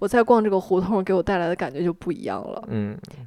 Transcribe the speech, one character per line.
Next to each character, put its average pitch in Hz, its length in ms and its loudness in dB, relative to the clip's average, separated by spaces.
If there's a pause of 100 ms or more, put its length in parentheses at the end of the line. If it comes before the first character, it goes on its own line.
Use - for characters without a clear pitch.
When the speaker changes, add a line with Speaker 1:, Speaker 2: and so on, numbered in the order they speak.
Speaker 1:
我 202 80 0
在 233 140 4
逛 226 200 6
这 214 80 0
个 190 100 4
胡 185 180 2
同 190 240 0
给 190 120 0
我 175 80 4
带 190 160 0
来 170 100 0
的 175 80 -2
感 143 160 -4
觉 143 100 -4
就 175 80 0
不 165 220 -4
一 - 120 -8
样 95 140 -4
了。 - 280 -10
Speaker 2:
嗯。 107 280 -4 (320)